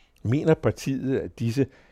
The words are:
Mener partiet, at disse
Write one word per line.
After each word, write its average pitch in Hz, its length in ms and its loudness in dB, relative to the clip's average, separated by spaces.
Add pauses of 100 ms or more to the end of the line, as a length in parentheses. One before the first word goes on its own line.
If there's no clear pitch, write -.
(240)
Mener 147 300 2
partiet, 131 640 -2
at 87 200 -8
disse 117 280 0 (240)